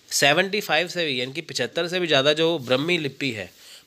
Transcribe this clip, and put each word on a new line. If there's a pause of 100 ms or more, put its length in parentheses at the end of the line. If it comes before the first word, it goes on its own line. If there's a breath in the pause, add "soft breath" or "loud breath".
(100)
सेवेंटी
फ़ाइव
से
भी,
यानी
कि
पचहत्तर
से
भी
ज़्यादा
जो
ब्रह्मी
लिपि
है, (360 loud breath)